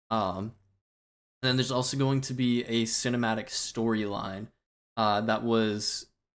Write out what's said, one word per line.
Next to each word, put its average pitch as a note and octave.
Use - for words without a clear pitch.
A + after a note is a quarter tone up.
Um, G#2
and B2+
then B2+
there's C3
also C3
going C#3
to C3
be A#2+
a A2+
cinematic A2+
storyline, G#2+
uh, G#2+
that A2
was, A2